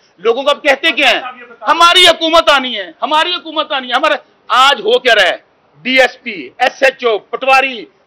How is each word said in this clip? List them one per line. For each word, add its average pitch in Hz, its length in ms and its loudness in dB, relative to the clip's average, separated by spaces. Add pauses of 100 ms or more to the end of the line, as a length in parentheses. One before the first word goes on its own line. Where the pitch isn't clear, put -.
(200)
लोगों 226 240 -2
को 285 60 2
अब 285 60 0
कहते 294 340 0
क्या 269 180 0
हैं, 180 140 0 (460)
"हमारी 339 380 4
हुकूमत 330 440 2
आनी 262 240 0
है, 185 280 -10
हमारी 311 300 -2
हुकूमत 320 400 -8
आनी 262 160 -6
है।" 240 60 -4
हमारा 294 240 0 (320)
आज 254 300 2
हो 226 180 0
क्या 247 160 2
रहा 202 100 4
है, 147 200 -2 (380)
डीएसपी, 240 800 -2
एसएचओ, 254 560 -2
पटवारी, 262 680 -2 (180)